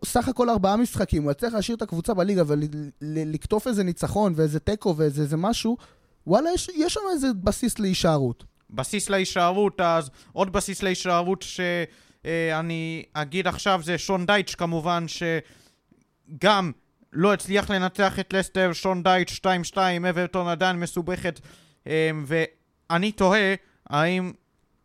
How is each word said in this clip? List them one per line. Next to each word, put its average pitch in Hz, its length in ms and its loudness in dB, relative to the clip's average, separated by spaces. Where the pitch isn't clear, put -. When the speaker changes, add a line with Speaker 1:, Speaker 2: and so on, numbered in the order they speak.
Speaker 1:
סך 240 240 0
הכל 240 220 0
ארבעה 196 260 2
משחקים, 214 460 0
הוא 147 80 0
יצליח 233 240 -2
להשאיר 220 220 -2
את 220 60 -6
הקבוצה 196 320 -4
בליגה 185 320 2
ולקטוף 151 1200 -4
איזה 208 160 0
ניצחון 180 540 0
ואיזה 156 240 0
תיקו 202 360 -2
ואיזה, 151 260 0
איזה 147 140 -2
משהו, 220 400 0
וואלה, 247 280 4
יש, 359 220 -4
יש 320 180 0
שם 440 60 -4
איזה 269 200 0
בסיס 202 460 0
להישארות. 156 680 2
Speaker 2:
בסיס 131 400 -4
להישארות, 190 680 2
אז 165 300 2
עוד 190 200 0
בסיס 196 300 -2
להישארות 180 600 0
ש-, - 180 -10
אה, 160 340 -2
אני 165 520 -6
אגיד 151 340 -4
עכשיו 185 380 2
זה 170 140 -2
שון 185 280 -2
דייטש 202 280 2
כמובן, 170 500 -2
שגם 185 340 4
לא 190 200 4
הצליח 196 380 0
לנצח 190 480 0
את - 140 -6
לסטר, 185 400 2
שון 185 300 -2
דייטש 185 340 4
שתיים 185 280 0
שתיים, 180 420 0
אברטון 180 420 0
עדיין 175 320 0
מסובכת, 175 600 -4
אה, 160 240 0
ואני 165 840 -2
תוהה 196 420 4
האם 175 420 0